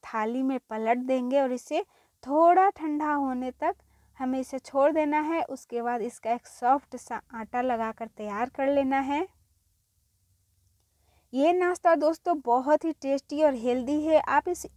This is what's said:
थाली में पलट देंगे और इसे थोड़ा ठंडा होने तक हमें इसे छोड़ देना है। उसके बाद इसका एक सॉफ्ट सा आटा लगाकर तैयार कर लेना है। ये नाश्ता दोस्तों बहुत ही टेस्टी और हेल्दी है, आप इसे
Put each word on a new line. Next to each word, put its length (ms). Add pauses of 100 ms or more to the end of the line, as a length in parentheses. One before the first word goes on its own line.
थाली 380
में 160 (120)
पलट 300
देंगे 400
और 120
इसे 300 (420)
थोड़ा 460
ठंडा 440
होने 380
तक 220 (460)
हमें 200
इसे 180
छोड़ 340
देना 280
है। 240
उसके 380
बाद 200
इसका 300
एक 140
सॉफ्ट 500
सा 240 (140)
आटा 280
लगाकर 460
तैयार 400
कर 200
लेना 320
है। 260 (2000)
ये 200
नाश्ता 420
दोस्तों 460
बहुत 440
ही 80
टेस्टी 500
और 120
हेल्दी 480
है, 180
आप 280
इसे 280